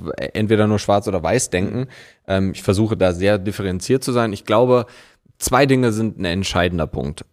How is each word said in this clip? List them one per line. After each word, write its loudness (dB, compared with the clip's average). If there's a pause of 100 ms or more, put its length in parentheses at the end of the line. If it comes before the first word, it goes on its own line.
(180)
entweder 0
nur 2
schwarz 0
oder -4
weiß -2
denken. -4 (400)
Ähm, 0
ich -14
versuche 2
da 2
sehr 2
differenziert -2
zu -4
sein. 0
Ich -12
glaube, 4 (500)
zwei 2
Dinge 4
sind -2
ein -4
entscheidender 0
Punkt. -6